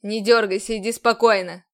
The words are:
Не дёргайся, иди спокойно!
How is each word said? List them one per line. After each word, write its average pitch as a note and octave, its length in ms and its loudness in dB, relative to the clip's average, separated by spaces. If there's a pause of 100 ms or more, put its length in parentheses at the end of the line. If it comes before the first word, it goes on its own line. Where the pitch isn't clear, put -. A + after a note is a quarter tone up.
Не G#3+ 200 -6
дёргайся, A3 560 0
иди G#3 140 -4
спокойно! G#3+ 800 0